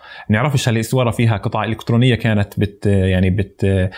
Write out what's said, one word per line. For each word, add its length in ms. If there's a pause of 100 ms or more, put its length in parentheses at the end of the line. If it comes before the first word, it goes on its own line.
(280)
نعرفش 400
هل 60
الإسوارة 360
فيها 260
قطع 280
إلكترونية 500
كانت 460
بت-، 260
يعني، 440
بت-، 680